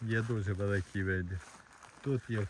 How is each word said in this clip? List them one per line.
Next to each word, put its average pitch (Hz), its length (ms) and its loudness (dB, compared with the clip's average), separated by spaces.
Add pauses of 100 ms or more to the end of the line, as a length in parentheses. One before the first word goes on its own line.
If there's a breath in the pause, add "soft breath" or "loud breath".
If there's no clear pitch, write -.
Є 113 200 2
дуже 107 300 0
великий 98 500 0
вибір. 92 380 0 (600)
Тут 135 280 0
є 110 120 0
в 101 100 0